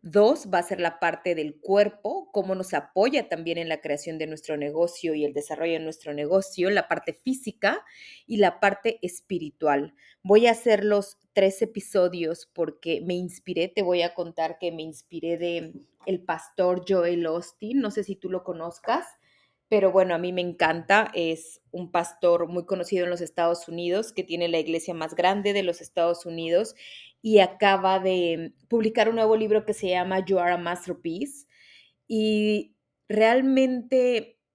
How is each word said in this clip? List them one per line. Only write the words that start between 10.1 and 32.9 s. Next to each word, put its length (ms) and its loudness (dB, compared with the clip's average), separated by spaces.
Voy 260 6
a 40 6
hacer 320 0
los 340 0
tres 280 4
episodios 920 -2
porque 480 -4
me 120 -6
inspiré, 540 -6
te 140 -4
voy 200 2
a 120 -2
contar 460 -6
que 120 -4
me 120 -10
inspiré 540 -8
de 360 -6
el 160 -4
pastor 680 -2
Joel 400 0
Osteen, 520 -4
no 120 -2
sé 120 -4
si 120 -8
tú 140 -10
lo 140 -4
conozcas, 640 -4
pero 220 4
bueno, 240 4
a 20 -2
mí 160 -4
me 80 -2
encanta, 720 2
es 480 -6
un 200 -10
pastor 560 2
muy 180 -6
conocido 400 -2
en 60 -2
los 100 -4
Estados 460 -2
Unidos, 440 -4
que 120 -6
tiene 260 -4
la 100 2
iglesia 340 -4
más 220 -8
grande 380 2
de 100 0
los 160 -2
Estados 460 -2
Unidos, 500 -2
y 180 8
acaba 600 4
de 540 0
publicar 400 2
un 80 0
nuevo 220 4
libro 280 2
que 80 -4
se 160 -4
llama 360 0
You 140 2
Are 140 2
a 40 0
Masterpiece, 880 -8
y 680 0